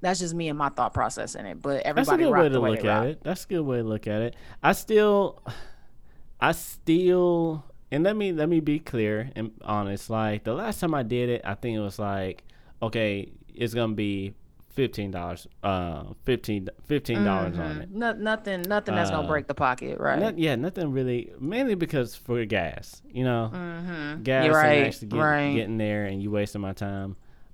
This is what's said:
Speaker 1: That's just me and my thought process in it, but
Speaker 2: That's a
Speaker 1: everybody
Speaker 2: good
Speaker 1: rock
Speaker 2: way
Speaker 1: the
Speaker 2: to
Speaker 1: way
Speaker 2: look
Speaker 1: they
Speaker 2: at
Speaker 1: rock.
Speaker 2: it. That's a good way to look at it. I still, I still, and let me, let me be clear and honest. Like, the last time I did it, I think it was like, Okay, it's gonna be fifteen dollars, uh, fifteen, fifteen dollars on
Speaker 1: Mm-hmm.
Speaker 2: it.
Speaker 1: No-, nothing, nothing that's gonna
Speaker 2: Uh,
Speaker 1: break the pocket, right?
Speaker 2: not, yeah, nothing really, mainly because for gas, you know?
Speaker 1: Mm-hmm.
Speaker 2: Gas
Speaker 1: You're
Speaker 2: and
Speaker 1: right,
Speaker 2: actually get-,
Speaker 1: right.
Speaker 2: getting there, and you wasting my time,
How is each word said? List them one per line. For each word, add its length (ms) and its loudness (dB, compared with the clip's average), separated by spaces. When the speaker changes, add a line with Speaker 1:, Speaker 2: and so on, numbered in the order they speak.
Speaker 1:
That's 180 0
just 140 -4
me 160 -2
and 80 -4
my 100 2
thought 260 0
process 420 -2
in 100 -10
it, 160 -12
but 140 -2
Speaker 2:
That's 100 -2
a 20 0
Speaker 1:
everybody 360 4
Speaker 2:
good 80 4
Speaker 1:
rock 100 6
Speaker 2:
way 80 8
Speaker 1:
the 60 2
Speaker 2:
to 60 4
Speaker 1:
way 100 4
Speaker 2:
look 100 0
Speaker 1:
they 80 2
Speaker 2:
at 80 4
Speaker 1:
rock. 80 2
Speaker 2:
it. 180 -4
That's 220 -4
a 20 -20
good 140 0
way 160 0
to 60 0
look 240 -2
at 140 0
it. 140 -4
I 120 6
still, 680 4
I 100 6
still, 1120 2
and 120 2
let 140 4
me, 160 0
let 160 2
me 100 4
be 200 0
clear 580 -2
and 140 -6
honest. 480 -4
Like, 340 -2
the 100 -2
last 280 -4
time 120 0
I 100 0
did 260 0
it, 160 -2
I 80 -4
think 240 -4
it 40 -2
was 160 -6
like, 460 -4
Okay, 480 -2
it's 200 -4
gonna 200 0
be 400 -2
fifteen 380 -2
dollars, 360 -8
uh, 420 -2
fifteen, 460 -2
fifteen 360 0
dollars 360 0
on 120 -4
Speaker 1:
Mm-hmm. 100 -8
Speaker 2:
it. 100 -12
Speaker 1:
No-, 220 -2
nothing, 500 -4
nothing 320 0
that's 140 2
gonna 140 0
Speaker 2:
Uh, 40 -4
Speaker 1:
break 200 0
the 60 -2
pocket, 460 0
right? 200 2
Speaker 2:
not, 180 0
yeah, 180 2
nothing 360 -2
really, 480 -2
mainly 360 0
because 400 0
for 300 -2
gas, 560 -4
you 120 -2
know? 300 0
Speaker 1:
Mm-hmm. 720 -8
Speaker 2:
Gas 220 4
Speaker 1:
You're 120 8
Speaker 2:
and 0 -
Speaker 1:
right, 280 8
Speaker 2:
actually 220 -4
get-, 120 -2
Speaker 1:
right. 340 2
Speaker 2:
getting 240 0
there, 280 0
and 160 -4
you 100 -4
wasting 300 0
my 120 -4
time, 420 -6